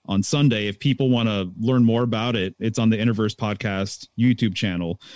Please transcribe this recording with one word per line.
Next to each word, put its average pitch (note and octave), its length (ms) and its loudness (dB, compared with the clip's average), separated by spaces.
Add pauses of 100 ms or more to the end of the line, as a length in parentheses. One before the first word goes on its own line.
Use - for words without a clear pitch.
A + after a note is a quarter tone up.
on G2 160 0
Sunday. A#2 460 2
If G2+ 100 -8
people C3+ 320 0
wanna G#2+ 480 0
learn A#2+ 260 2
more A#2 200 4
about A#2 320 -2
it, F#2+ 240 -4
it's A2 180 -2
on A2+ 120 4
the A2 80 2
Interverse A2 360 0
Podcast G2+ 840 -6
YouTube A#2 380 2
channel. F2 460 -4 (160)